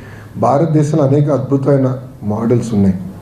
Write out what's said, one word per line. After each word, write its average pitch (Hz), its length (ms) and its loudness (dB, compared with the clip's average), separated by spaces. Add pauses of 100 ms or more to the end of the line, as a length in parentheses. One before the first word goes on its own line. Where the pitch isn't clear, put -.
(380)
భారతదేశంలో 151 640 2
అనేక 147 260 2
అద్భుతమైన 135 680 0 (260)
మోడల్స్ 113 500 0
ఉన్నాయి 98 220 2 (260)